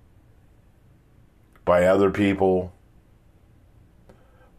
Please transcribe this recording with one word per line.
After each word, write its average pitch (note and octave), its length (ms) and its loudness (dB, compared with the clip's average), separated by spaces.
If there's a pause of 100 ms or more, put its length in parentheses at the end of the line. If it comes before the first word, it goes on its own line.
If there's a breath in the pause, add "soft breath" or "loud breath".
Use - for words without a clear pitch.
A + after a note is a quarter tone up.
(1700)
by F2 200 2
other G2 240 2
people, F#2+ 640 -2 (1900 soft breath)